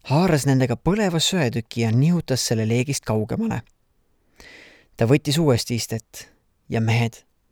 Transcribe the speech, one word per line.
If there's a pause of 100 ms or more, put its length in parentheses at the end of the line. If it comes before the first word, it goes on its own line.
(100)
haaras
nendega
põleva
söetüki
ja
nihutas
selle
leegist
kaugemale. (1300)
Ta
võttis
uuesti
istet (420)
ja
mehed (300)